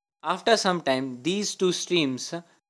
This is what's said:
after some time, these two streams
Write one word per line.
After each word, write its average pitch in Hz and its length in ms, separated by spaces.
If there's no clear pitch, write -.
after 190 360
some 180 240
time, 131 400
these 190 320
two 185 180
streams 151 600